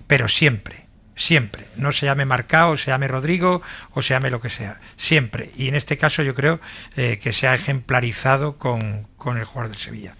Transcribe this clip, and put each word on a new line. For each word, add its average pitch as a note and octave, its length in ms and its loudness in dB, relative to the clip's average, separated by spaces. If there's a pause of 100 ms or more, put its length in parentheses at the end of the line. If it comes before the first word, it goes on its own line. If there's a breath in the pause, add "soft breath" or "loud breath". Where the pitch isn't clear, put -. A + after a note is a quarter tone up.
pero B2+ 220 4
siempre, - 580 0 (300)
siempre, C3+ 500 0 (100)
no C#3 140 0
se C#3+ 160 0
llame C#3 200 2
Marcao, D#3 500 4
se - 160 -4
llame C3+ 160 0
Rodrigo E3+ 520 0 (340 loud breath)
o C#3 80 -2
se C3+ 120 0
llame C3 160 0
lo A#2+ 100 -4
que A#2 100 -8
sea, - 280 -10 (180 loud breath)
siempre. - 600 0
Y C3 120 -4
en C#3 60 -2
este D3 240 0
caso D#3 240 2
yo C3+ 120 0
creo, D#3 260 2 (360 loud breath)
eh, A#2+ 240 0
que A2+ 120 -2
se C3 160 2
ha B2+ 80 4
ejemplarizado C3+ 1000 0
con, A2 600 -2
con B2 200 -4
el A2+ 80 -4
jugador A2+ 280 -8
del G#2 80 -12
Sevilla, - 400 -12